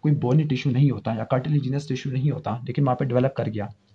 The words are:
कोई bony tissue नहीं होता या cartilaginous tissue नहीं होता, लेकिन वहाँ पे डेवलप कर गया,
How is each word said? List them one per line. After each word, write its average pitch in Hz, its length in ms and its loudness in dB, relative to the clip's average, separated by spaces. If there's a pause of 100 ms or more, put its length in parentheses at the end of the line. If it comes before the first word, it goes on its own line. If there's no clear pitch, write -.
कोई 151 100 4
bony 135 320 4
tissue 139 280 0
नहीं 135 180 6
होता 113 240 -4
या 110 100 -4
cartilaginous 135 640 0
tissue 131 240 -4
नहीं 131 180 0
होता, 110 340 -6
लेकिन 143 200 0
वहाँ 127 120 2
पे - 80 -2
डेवलप 123 320 0
कर 117 120 -2
गया, 107 240 -6 (220)